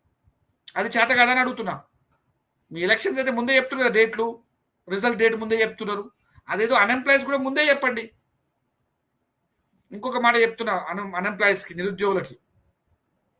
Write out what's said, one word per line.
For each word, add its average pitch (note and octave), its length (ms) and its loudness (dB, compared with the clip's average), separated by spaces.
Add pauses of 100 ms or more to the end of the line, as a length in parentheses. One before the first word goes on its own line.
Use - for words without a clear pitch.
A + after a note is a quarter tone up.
(760)
అది G3+ 120 -2
చేత A#3 200 0
కాదా B3 220 4
అని B3+ 100 2
అడుగుతున్నా. A3+ 420 -6 (920)
మీ D#3+ 80 -10
ఎలక్షన్స్ A3 380 0
అయితే C4 140 -2
ముందే A#3+ 240 0
చెప్తున్నారు C4 320 0
కదా G#3 120 4
డేట్లు, A3+ 420 0 (460)
రిజల్ట్ G3 300 -2
డేట్ A3+ 180 2
ముందే A3 240 -2
చెప్తున్నారు. G#3 500 -4 (380)
అదేదో G3 260 0
అన్‌ఎంప్లాయీస్ B3+ 500 2
కూడా C#4 120 -2
ముందే C#4 320 0
చెప్పండి. B3 420 0 (1800)
ఇంకొక A#3+ 260 -6
మాట A#3 180 4
చెప్తున్నా, A3+ 400 2
అన్-, F#3+ 380 -8
అన్‌ఎంప్లాయీస్‌కి, G3 600 0
నిరుద్యోగులకి F#3+ 640 -4 (1000)